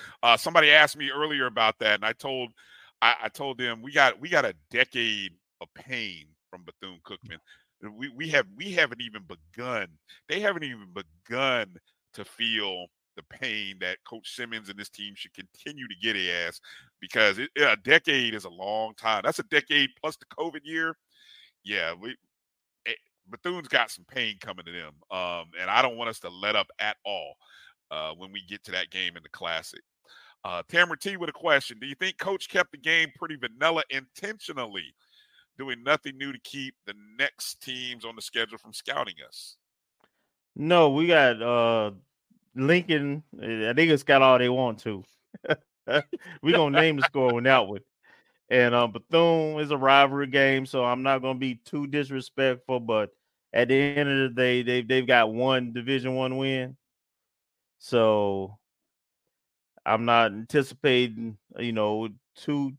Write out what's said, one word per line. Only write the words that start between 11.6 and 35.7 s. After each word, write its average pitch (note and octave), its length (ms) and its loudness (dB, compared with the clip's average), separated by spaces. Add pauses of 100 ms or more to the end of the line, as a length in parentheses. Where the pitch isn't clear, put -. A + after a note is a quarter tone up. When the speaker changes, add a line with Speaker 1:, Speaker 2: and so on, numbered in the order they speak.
Speaker 1:
to G#2 120 -14
feel G2+ 600 -6 (300)
the - 80 -20
pain G#2 560 -10
that F#2 240 -6
Coach - 320 -16
Simmons A2+ 320 -12
and G2+ 100 -14
this G#2 120 -14
team G2+ 260 -16
should - 180 -18
continue C3 540 -18
to G2 80 -14
get G#2 200 -2
a F#2 140 -2 (160)
ass, - 140 -10 (400)
because G#2 380 2
it, C3+ 200 -6
a C3 180 4
decade C3 580 2
is G2+ 100 -10
a F#2 60 -14
long G#2 440 -8
time. A2 300 -2
That's C#3 160 -2
a - 40 -6
decade D3 440 0 (120)
plus D#3 160 -8
the - 100 -20
covid D#3 380 -10
year. D#3+ 320 -8 (680)
Yeah, F2 360 -4
we, A#2+ 140 -14 (720)
it, A2+ 120 -8 (300)
Bethune's E3 400 -10
got B2 220 -2
some F2+ 140 -18
pain A2+ 360 -8
coming F2+ 240 -14
to E2+ 60 -18
them, E2 240 -14 (160)
um, F2 400 -8 (100)
and F#2 100 -6
I A#2 120 4
don't B2 140 0
want A#2 140 -6
us A2 100 -12
to - 80 -12
let F#2+ 260 -4
up G2+ 140 0 (100)
at G#2+ 260 -6
all, E2+ 300 -8 (560)
uh, D#2 220 -8
when F#2 200 -18
we G2+ 140 -14
get G2+ 180 -14
to F#2+ 80 -16
that F2+ 180 -6
game F2+ 260 -6
in E2 60 -20
the D2 80 -20
Classic. E2 500 -8 (640)
Uh, F2+ 240 -8
Tamara E3+ 300 -4
T G3 180 -8
with E3+ 140 -8
a - 20 -16
question. C#3 480 -2
Do B2+ 60 -14
you C#3 100 -12
think F#3 220 -8
Coach F#3+ 300 -8
kept F3+ 220 0
the D3+ 80 -20
game D#3+ 380 0
pretty D#3 200 -12
vanilla C#3 540 -2
intentionally, C3 1040 -10 (640)
doing B2+ 240 -10